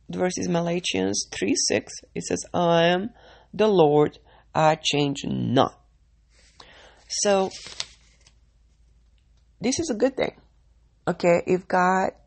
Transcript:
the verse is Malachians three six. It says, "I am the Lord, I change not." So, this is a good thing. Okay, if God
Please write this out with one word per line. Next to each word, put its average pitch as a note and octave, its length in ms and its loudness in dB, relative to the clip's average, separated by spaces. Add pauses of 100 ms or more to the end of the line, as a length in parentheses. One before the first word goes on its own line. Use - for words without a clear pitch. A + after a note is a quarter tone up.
the F3 100 -8
verse F#3 200 -2
is F#3 80 -6
Malachians F3 680 -2 (180)
three - 240 -2
six. - 360 -2 (220)
It E3+ 80 -8
says, F3 220 -6 (100)
"I E3+ 340 2
am F3+ 220 0 (420)
the G3+ 140 0
Lord, D3+ 520 4 (360)
I D#3 260 4
change C#3+ 440 -2
not." C3 520 0 (1300)
So, G3 420 0 (2000)
this B3+ 200 -2
is D#4+ 100 -6
a A#3+ 40 -2
good B3+ 220 0
thing. - 200 -4 (720)
Okay, F3 380 2
if F#3 200 0
God F#3 440 2 (160)